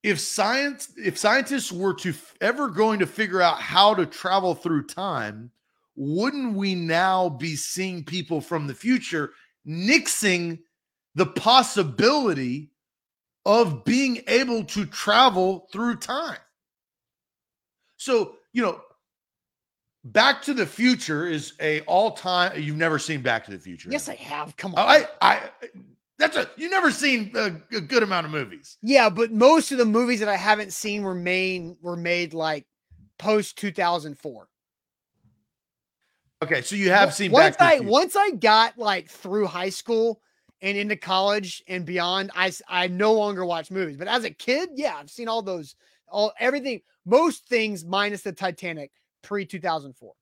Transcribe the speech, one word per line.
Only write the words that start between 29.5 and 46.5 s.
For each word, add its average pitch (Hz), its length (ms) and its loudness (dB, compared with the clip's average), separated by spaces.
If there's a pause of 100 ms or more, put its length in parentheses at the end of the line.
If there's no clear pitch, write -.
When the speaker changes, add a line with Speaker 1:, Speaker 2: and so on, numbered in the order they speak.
Speaker 2:
of 269 60 -4
the 240 80 4
movies 233 340 0
that 208 100 -2
I 196 60 2
haven't 202 380 0
seen 208 300 -6
were 190 100 -4
main, 180 680 -4
were 175 140 -8
made, 170 380 -2
like, 156 320 -4 (540)
post 214 380 -2
two 202 140 -6
thousand 165 460 -2
four. 135 300 -16 (2000)
Speaker 1:
Okay, 147 180 -2
so 196 140 -8
you 196 160 2
have 196 180 6
Speaker 2:
Once 147 80 -8
Speaker 1:
seen 196 140 -2
Back 302 220 8
to - 60 -10
the 349 60 8
Speaker 2:
I, 330 120 8
Speaker 1:
Future. 214 120 -4
Speaker 2:
once 302 260 2
I 403 160 4
got, 220 460 4
like, 208 320 -4
through 196 380 -4
high 175 220 -6
school 226 520 -2 (400)
and 202 160 -4
into 208 180 -2
college 190 720 -2
and 180 180 -8
beyond, 180 500 -4
I 185 120 2
s-, 180 200 -6
I 180 200 -2
no 202 260 2
longer 208 320 0
watch 165 260 -4
movies. 175 260 -6
But 175 100 -10
as 233 160 -2
a 196 80 -6
kid, 302 440 -4
yeah, 262 220 -4
I've 147 120 -18
seen 233 180 -12
all 226 140 -4
those, 180 340 -10 (320)
all, 208 320 -2
everything, 254 420 -2 (240)